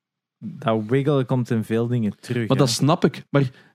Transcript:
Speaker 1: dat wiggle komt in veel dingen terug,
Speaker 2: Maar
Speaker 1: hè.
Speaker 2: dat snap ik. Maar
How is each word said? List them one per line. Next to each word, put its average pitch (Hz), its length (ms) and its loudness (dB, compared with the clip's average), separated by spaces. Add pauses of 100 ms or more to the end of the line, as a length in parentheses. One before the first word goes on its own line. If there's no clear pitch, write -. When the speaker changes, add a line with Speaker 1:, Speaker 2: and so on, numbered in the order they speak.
(380)
Speaker 1:
dat 110 500 -2
wiggle 135 380 0
komt 123 240 -2
in 113 140 0
veel 113 240 -2
dingen 117 320 -2
terug, 120 280 -4
Speaker 2:
Maar 131 100 2
Speaker 1:
hè. 139 60 4
Speaker 2:
dat 127 60 4
snap 139 360 2
ik. - 240 -2
Maar 139 200 2 (260)